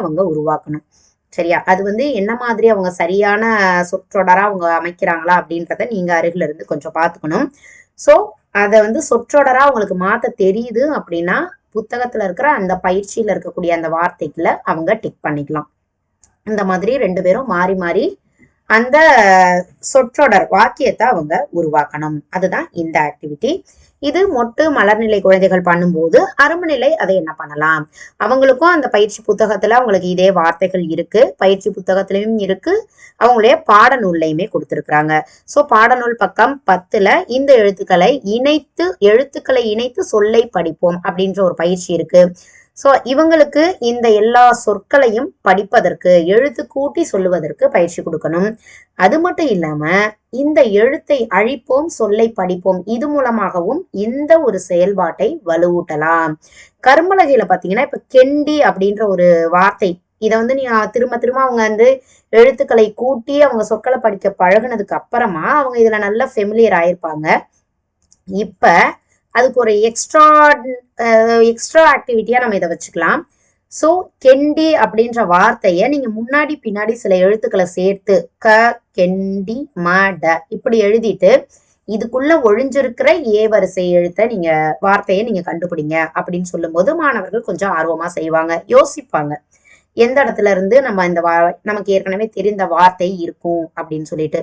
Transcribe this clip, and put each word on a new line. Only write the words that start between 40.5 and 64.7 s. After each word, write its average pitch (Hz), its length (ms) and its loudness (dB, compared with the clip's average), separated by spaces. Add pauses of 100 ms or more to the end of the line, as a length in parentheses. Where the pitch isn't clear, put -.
படிப்போம் 175 420 -2 (100)
அப்படின்ற 190 400 -4
ஒரு 175 140 -6
பயிற்சி 180 360 -4
இருக்கு. 170 260 4 (560)
So, 277 100 2 (220)
இவங்களுக்கு 302 500 2 (260)
இந்த 240 180 -2 (140)
எல்லா 240 240 4 (200)
சொற்களையும் 233 600 0 (200)
படிப்பதற்கு, 190 640 0 (220)
எழுத்து 269 280 0 (120)
கூட்டி 277 300 -4
சொல்லுவதற்கு 175 600 -4 (100)
பயிற்சி 175 280 -2
கொடுக்கணும். 165 440 -4 (580)
அது 214 200 4
மட்டும் 359 300 -2
இல்லாம, 156 280 -4 (600)
இந்த 302 180 2 (220)
எழுத்தை 285 360 0 (200)
அழிப்போம், 262 500 -2 (100)
சொல்லை 220 280 0 (120)
படிப்போம், 180 420 -2 (140)
இது 285 140 -6
மூலமாகவும் 226 720 -2 (240)
இந்த 285 280 -2 (140)
ஒரு 190 120 -2 (100)
செயல்பாட்டை 180 600 -2 (180)
வலுவூட்டலாம். 165 840 -2 (540)
கரும்பலகையில 294 640 4
பாத்தீங்கன்னா, 185 380 -2
இப்ப 233 120 -10 (140)
கெண்டி 285 420 2 (140)
அப்படின்ற 202 320 -2 (120)
ஒரு 180 120 2 (300)
வார்த்தை, 190 340 2 (280)
இதை 220 240 0
வந்து 254 160 -2
நீ, 269 80 -4
ஆ, 226 200 0
திரும்ப 240 380 -4
திரும்ப 262 220 0
அவங்க 233 220 0
வந்து 220 220 4 (380)
எழுத்துக்களை 233 580 4 (160)
கூட்டி 254 340 -4 (120)
அவங்க 226 240 -2
சொற்களை 247 340 -2
படிக்க 196 320 -4
பழகுனதுக்கு 202 640 0